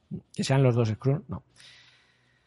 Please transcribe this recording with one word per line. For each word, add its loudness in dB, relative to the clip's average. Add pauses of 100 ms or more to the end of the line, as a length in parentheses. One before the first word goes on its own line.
(320)
Que -6
sean 2
los 4
dos 2
Skrull, -2
no. -12 (1040)